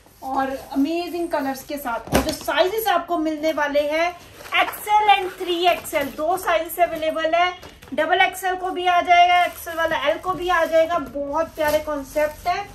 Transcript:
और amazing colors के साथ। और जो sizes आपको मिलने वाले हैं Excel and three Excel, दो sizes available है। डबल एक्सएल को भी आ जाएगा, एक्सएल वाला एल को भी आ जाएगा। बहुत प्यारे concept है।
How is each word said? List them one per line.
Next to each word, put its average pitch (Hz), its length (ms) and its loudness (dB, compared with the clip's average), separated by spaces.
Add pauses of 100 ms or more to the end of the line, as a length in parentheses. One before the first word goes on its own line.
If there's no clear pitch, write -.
(240)
और 269 260 -2 (240)
amazing 330 560 -2
colors 269 340 -4
के 294 140 -8
साथ। 233 320 -6
और 262 120 2
जो 294 120 -4
sizes 370 540 0
आपको 349 320 0
मिलने 311 340 -2
वाले 285 280 0
हैं 311 260 0 (480)
Excel 415 560 2
and 381 220 2
three 349 340 -2
Excel, 311 400 0
दो 311 300 -2
sizes 339 420 -2
available 320 560 0
है। 359 160 2 (420)
डबल 320 280 2
एक्सएल 370 340 2
को 359 160 -4
भी 359 140 -4
आ 349 160 4
जाएगा, 359 420 6
एक्सएल 330 340 -4
वाला 320 240 0
एल 302 180 0
को 370 140 -4
भी 359 160 -2
आ 339 160 4
जाएगा। 320 340 2
बहुत 285 560 -4
प्यारे 302 260 2
concept 302 680 -4
है। 392 280 -2